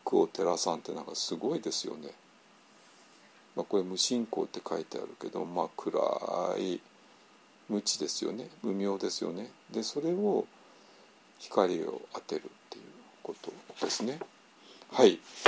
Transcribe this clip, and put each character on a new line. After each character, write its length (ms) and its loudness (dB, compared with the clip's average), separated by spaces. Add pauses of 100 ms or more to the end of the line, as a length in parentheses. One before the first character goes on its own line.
拠 180 6
を 40 4
照 220 0
ら 100 2
さ 140 0
ん」 60 -2
っ 20 -14
て 120 -8
な 100 -6
ん 20 -12
か 100 -8
す 220 -4
ご 180 0
い 60 -2
で 100 -4
す 160 -4
よ 100 -6
ね。 160 -12 (1400)
ま 80 -2
あ、 20 -6
こ 120 0
れ 60 4
無 140 -4
信 300 2
仰 180 -2
っ 20 -2
て 200 -10
書 120 -2
い 60 -4
て 140 -8
あ 20 -6
る 80 -6 (120)
け 80 -6
ど、 160 -4
ま 200 -2
あ、 120 -2
暗 240 0 (580)
い 220 -2 (880)
無 140 0
知 160 -2
で 100 -2
す 160 -4
よ 80 0
ね、 160 -8 (140)
無 100 0
明 260 0
で 120 -2
す 120 -4
よ 100 -2
ね。 180 -8 (200)
で、 120 -2
そ 180 -4
れ 120 0
を 340 2 (920)
光 460 4
を 180 -6 (100)
当 80 -8
て 160 -4
る 60 -4
っ 60 -12 (220)
て 80 -16
い 20 -20
う 40 -20 (380)
こ 180 -6
と 120 -10 (320)
で 60 0
す 140 -2
ね。 160 -2 (720)
は 120 8
い。 160 10 (280)